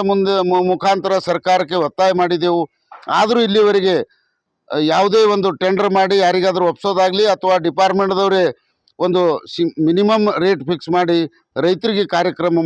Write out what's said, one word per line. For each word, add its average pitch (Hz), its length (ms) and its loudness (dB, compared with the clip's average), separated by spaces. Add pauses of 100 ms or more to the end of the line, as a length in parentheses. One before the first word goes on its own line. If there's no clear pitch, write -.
ಮುಂದೆ 196 440 0
ಮು-, 180 180 0
ಮುಖಾಂತರ 190 520 0
ಸರ್ಕಾರಕ್ಕೆ 175 560 -2
ಒತ್ತಾಯ 185 420 0
ಮಾಡಿದೆವು. 175 520 -2 (380)
ಆದರೂ 214 320 0
ಇಲ್ಲಿವರೆಗೆ, 202 580 2 (760)
ಅ, 143 60 -6
ಯಾವುದೇ 185 480 2
ಒಂದು 202 260 0
ಟೆಂಡರ್ 190 420 0
ಮಾಡಿ 190 240 2
ಯಾರಿಗಾದ್ರೂ 185 500 0
ಒಪ್ಸೋದಾಗ್ಲಿ 190 580 0
ಅಥವಾ 185 320 0
ಡಿಪಾರ್ಟ್ಮೆಂಟ್‌ದವರೇ 190 960 0 (460)
ಒಂದು 175 460 0 (100)
ಸಿ-, 165 300 -2
ಮಿನಿಮಮ್ 202 560 0
ರೇಟ್ 175 220 0
ಫಿಕ್ಸ್ 160 260 -6
ಮಾಡಿ 170 400 0 (280)
ರೈತರಿಗೆ 190 480 -2
ಕಾರ್ಯಕ್ರಮ 170 600 -2